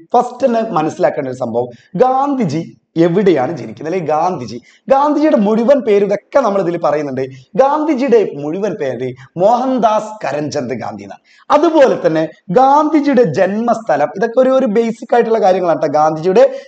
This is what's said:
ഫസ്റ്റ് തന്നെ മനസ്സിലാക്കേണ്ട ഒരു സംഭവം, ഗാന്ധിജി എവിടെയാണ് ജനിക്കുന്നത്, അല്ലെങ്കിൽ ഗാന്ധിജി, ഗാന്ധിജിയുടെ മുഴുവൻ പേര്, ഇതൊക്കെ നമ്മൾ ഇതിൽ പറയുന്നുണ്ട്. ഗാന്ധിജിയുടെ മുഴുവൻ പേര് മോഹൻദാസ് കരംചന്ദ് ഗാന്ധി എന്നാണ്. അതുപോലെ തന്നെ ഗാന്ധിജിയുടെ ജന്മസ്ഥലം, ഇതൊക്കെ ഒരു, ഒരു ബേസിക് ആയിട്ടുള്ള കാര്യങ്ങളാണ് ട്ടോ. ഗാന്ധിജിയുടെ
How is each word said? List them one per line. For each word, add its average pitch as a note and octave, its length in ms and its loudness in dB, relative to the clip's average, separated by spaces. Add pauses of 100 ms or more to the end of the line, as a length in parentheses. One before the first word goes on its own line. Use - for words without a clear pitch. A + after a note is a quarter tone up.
(140)
ഫസ്റ്റ് B3 340 0
തന്നെ A3+ 140 0 (100)
മനസ്സിലാക്കേണ്ട D#3 580 -2
ഒരു B2 80 -10
സംഭവം, A#2+ 300 -4 (280)
ഗാന്ധിജി B3+ 840 -2 (200)
എവിടെയാണ് E3+ 600 2
ജനിക്കുന്നത്, A#2+ 360 -10
അല്ലെങ്കിൽ D3+ 220 -2
ഗാന്ധിജി, D#3 460 -4 (260)
ഗാന്ധിജിയുടെ D4 500 2
മുഴുവൻ A3 420 2
പേര്, G#3 260 2
ഇതൊക്കെ G3+ 340 -2
നമ്മൾ G3+ 220 0
ഇതിൽ E3+ 160 -2
പറയുന്നുണ്ട്. D3 440 -2 (340)
ഗാന്ധിജിയുടെ C4+ 800 2
മുഴുവൻ E3 380 -6
പേര് B2+ 400 -6 (240)
മോഹൻദാസ് A3 880 0
കരംചന്ദ് C#3+ 480 -6
ഗാന്ധി G#2 280 -12
എന്നാണ്. - 500 -8
അതുപോലെ D4 540 2
തന്നെ D#3 200 0 (220)
ഗാന്ധിജിയുടെ C#4 760 4
ജന്മസ്ഥലം, F#3+ 920 0
ഇതൊക്കെ A3+ 240 -2
ഒരു, B3+ 100 4
ഒരു C4 160 2
ബേസിക് A3+ 500 -2
ആയിട്ടുള്ള A3 260 2
കാര്യങ്ങളാണ് F3+ 400 2
ട്ടോ. D#3+ 60 -2
ഗാന്ധിജിയുടെ D#3+ 680 2 (120)